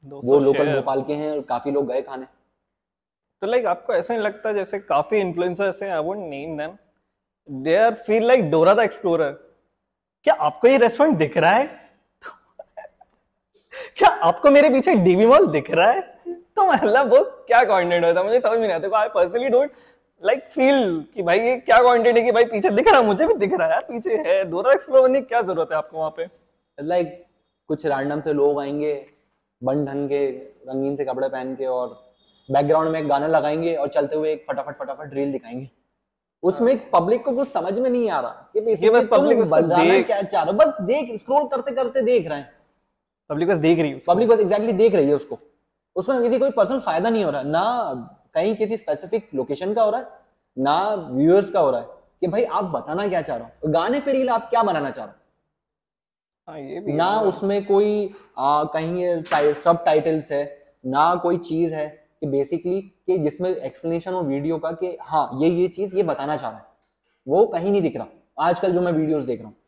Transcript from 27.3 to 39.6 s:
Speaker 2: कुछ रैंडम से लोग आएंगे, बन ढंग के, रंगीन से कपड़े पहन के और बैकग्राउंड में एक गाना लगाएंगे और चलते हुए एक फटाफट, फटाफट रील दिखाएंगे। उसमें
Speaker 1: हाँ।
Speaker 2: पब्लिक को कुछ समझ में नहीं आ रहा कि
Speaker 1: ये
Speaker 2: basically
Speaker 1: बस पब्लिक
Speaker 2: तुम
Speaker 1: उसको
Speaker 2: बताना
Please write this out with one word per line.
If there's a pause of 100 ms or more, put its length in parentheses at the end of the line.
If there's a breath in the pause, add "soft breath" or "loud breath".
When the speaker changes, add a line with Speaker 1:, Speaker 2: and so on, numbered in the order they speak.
Speaker 2:
कुछ
रैंडम
से
लोग
आएंगे, (580)
बन
ढंग
के,
रंगीन
से
कपड़े
पहन
के
और (400)
बैकग्राउंड
में
एक
गाना
लगाएंगे
और
चलते
हुए
एक
फटाफट,
फटाफट
रील
दिखाएंगे। (720)
उसमें
Speaker 1:
हाँ।
Speaker 2:
पब्लिक
को
कुछ
समझ
में
नहीं
आ
रहा
कि
Speaker 1:
ये
Speaker 2:
basically
Speaker 1:
बस
पब्लिक
Speaker 2:
तुम
Speaker 1:
उसको
Speaker 2:
बताना